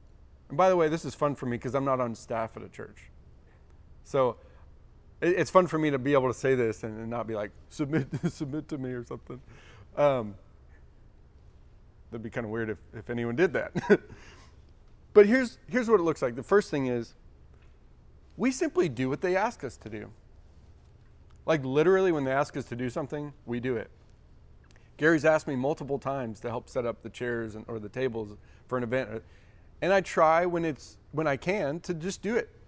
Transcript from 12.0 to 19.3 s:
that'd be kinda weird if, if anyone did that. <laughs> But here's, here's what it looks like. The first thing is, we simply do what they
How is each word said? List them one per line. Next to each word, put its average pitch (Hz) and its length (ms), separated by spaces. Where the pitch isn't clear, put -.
that'd 117 120
be 110 60
kinda 117 200
weird 110 200
if, 104 80
if 113 160
anyone 120 260
did 160 180
that. 113 180
<laughs> - 200
But 208 140
here's, 247 400
here's 220 220
what 208 120
it - 20
looks 160 180
like. 120 140
The 127 80
first 202 260
thing 135 180
is, 120 280
we 240 160
simply 277 380
do 127 180
what 139 140
they 185 160